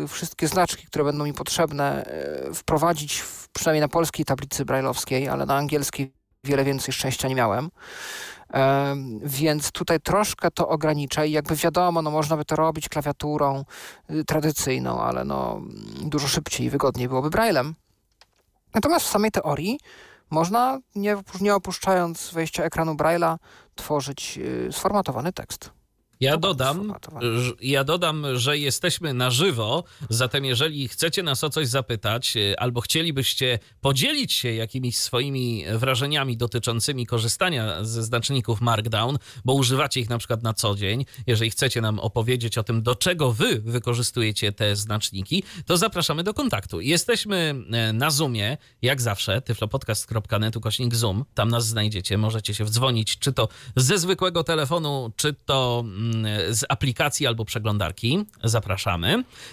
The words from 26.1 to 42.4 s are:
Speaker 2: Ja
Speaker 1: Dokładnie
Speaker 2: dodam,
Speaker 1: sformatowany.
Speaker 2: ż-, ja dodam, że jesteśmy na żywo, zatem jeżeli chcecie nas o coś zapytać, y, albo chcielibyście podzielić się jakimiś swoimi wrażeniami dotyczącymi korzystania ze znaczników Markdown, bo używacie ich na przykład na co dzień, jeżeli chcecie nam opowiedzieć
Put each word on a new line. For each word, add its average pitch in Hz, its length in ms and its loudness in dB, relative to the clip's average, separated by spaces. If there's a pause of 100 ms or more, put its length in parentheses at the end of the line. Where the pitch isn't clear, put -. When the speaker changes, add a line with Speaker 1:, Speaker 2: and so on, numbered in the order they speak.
Speaker 2:
Ja 131 120 4
Speaker 1:
Dokładnie 160 240 0
Speaker 2:
dodam, 131 200 0
Speaker 1:
sformatowany. 190 500 -6 (120)
Speaker 2:
ż-, 123 220 -2
ja 135 240 2
dodam, 156 480 0
że 131 260 0
jesteśmy 147 560 -2
na 123 160 2
żywo, 127 540 0 (260)
zatem 127 340 0
jeżeli 135 440 0
chcecie 175 340 -2
nas 147 220 -2
o 147 60 0
coś 143 180 0
zapytać, 117 680 -2
y, 101 220 2
albo 120 220 0
chcielibyście 135 800 0 (220)
podzielić 180 520 2
się 120 200 0
jakimiś 113 440 -4
swoimi 123 760 0
wrażeniami 131 640 2
dotyczącymi 117 680 -2
korzystania 113 800 0
ze 113 180 -4
znaczników 117 580 0
Markdown, 117 580 2 (260)
bo 131 100 2
używacie 135 460 2
ich 113 100 -2
na 117 80 0
przykład 113 240 -4
na 110 120 0
co 104 200 0
dzień, 104 300 0 (220)
jeżeli 113 240 2
chcecie 123 300 0
nam 107 180 0
opowiedzieć 117 600 0